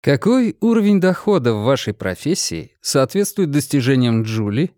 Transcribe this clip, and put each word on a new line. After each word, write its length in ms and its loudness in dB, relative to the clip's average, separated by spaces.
Какой 580 2
уровень 400 2
дохода 540 0
в 100 -4
вашей 300 0
профессии 880 -6
соответствует 720 -2
достижениям 720 2
Джули 540 -2